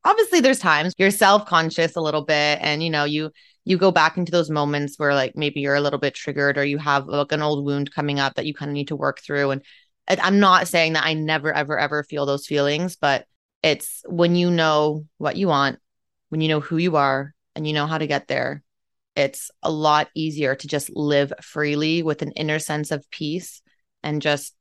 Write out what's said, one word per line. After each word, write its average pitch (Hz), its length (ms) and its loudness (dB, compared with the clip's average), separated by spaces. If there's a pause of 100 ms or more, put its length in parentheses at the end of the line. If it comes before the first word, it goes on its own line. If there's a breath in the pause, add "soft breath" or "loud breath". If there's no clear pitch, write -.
Obviously, 381 340 4
there's 262 200 4
times 160 380 2
you're 196 140 4
self-conscious 180 840 2
a 165 40 -4
little 156 200 -2
bit 147 400 0
and, 151 200 -2
you 165 80 -2
know, 151 140 0
you, 151 280 -2 (340 soft breath)
you 185 120 2
go 185 140 6
back 160 240 4
into 175 160 -4
those 170 180 0
moments 147 480 -2
where, 143 160 2
like, 131 220 0
maybe 147 240 -4
you're 139 160 0
a 143 60 2
little 147 180 -2
bit 139 140 -2
triggered 143 440 -2
or 143 60 0
you 143 140 -2
have, 143 300 0
like, 143 260 -2
an 151 80 -2
old 147 240 -2
wound 143 260 -2
coming 143 260 -4
up 135 180 -2
that 135 100 -6
you 151 80 -6
kinda 147 180 -10
need 143 160 -6
to 151 80 -6
work 139 240 -4
through. 143 320 -2
And 139 100 -4 (460 soft breath)
I, 190 140 2
I'm 196 180 4
not 185 300 4
saying 160 240 2
that 151 120 0
I 160 100 0
never, 156 360 -2
ever, 147 260 -2
ever 147 260 -2
feel 143 220 -4
those 139 200 -2
feelings, 151 500 0
but 139 300 0 (360)
it's - 440 -2
when 175 300 2
you 175 140 2
know 156 560 2 (120)
what 151 180 -4
you 185 140 0
want, 139 300 0 (500)
when 156 100 -4
you 156 80 0
know 156 140 2
who 160 160 -4
you 170 180 0
are 139 380 0 (240)
and 151 100 -6
you 151 60 -2
know 147 140 -2
how 160 100 -4
to 156 100 -4
get 143 220 -4
there, 135 340 -4 (540)
it's 139 340 -2 (120)
a 160 80 -2
lot 151 440 2
easier 147 400 -2
to 147 120 -16
just 143 280 -6
live 143 460 0
freely 156 600 -2
with 156 180 -4
an 151 100 -6
inner 151 280 -4
sense 151 320 -6
of 147 180 -8
peace 160 520 -10 (400)
and 151 200 -4
just 147 400 -2